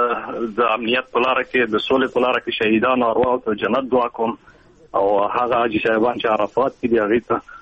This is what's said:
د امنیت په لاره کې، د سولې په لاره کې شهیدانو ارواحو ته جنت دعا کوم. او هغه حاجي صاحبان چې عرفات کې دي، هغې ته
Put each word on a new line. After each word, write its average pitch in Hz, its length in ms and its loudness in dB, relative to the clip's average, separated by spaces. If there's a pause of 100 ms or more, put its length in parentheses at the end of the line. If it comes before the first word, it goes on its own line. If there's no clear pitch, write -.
(580)
د 120 40 2
امنیت 117 520 -2
په 123 60 0
لاره 127 240 2
کې، 123 280 -2
د 107 60 2
سولې 131 360 0
په 127 60 0
لاره 123 200 2
کې 120 120 -6
شهیدانو 117 580 2
ارواحو 123 280 2
ته 117 160 -4
جنت 110 380 -2
دعا 120 160 2
کوم. 117 300 -4 (580)
او 101 320 2
هغه 120 280 -2
حاجي 117 320 0
صاحبان 113 280 2
چې - 100 -4
عرفات 110 460 0
کې - 180 -6
دي، 113 100 4
هغې 107 280 0
ته 113 80 -2 (260)